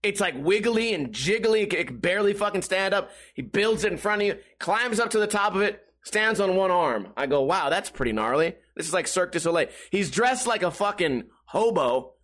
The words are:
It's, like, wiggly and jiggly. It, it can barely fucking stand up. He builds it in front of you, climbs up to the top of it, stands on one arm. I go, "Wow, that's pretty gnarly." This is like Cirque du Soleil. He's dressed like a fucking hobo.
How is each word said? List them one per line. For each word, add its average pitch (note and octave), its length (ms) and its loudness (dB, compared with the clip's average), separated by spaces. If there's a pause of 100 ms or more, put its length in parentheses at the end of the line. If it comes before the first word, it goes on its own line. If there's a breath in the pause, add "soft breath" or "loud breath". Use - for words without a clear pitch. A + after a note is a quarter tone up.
It's, G3+ 180 -2
like, F3+ 160 0
wiggly A3 600 0
and C#3 140 -4
jiggly. G#3 540 2
It, G3 100 -2
it E3+ 140 -2
can B2 120 -12
barely G3+ 340 2
fucking G3+ 300 -2
stand G3 320 0
up. G3 160 -2 (240 loud breath)
He C3+ 80 -8
builds G#3 400 0
it G3+ 80 2
in E3 80 -6
front G#3 240 0
of G3+ 40 2
you, F3+ 100 -2 (220 loud breath)
climbs A3 400 0
up A3+ 120 0
to A3 80 2
the G#3 80 2
top G#3 260 0
of F#3+ 80 0
it, - 220 -2 (200)
stands G#3+ 360 0
on F#3+ 160 2
one F#3+ 160 2
arm. C3 440 2
I C#3 120 -2
go, C#3 140 2
"Wow, D3+ 280 0
that's F#3 220 -2
pretty B2 200 -2
gnarly." B2+ 440 0 (200 soft breath)
This D#3+ 120 -6
is D#3 60 -4
like F3 140 0
Cirque F3+ 260 -2
du E3+ 60 -2
Soleil. E3 280 0 (240 loud breath)
He's F#3+ 180 0
dressed B3 380 0
like A3 160 0
a F3 80 0
fucking F3 540 -2 (200 soft breath)
hobo. C3 680 0 (100)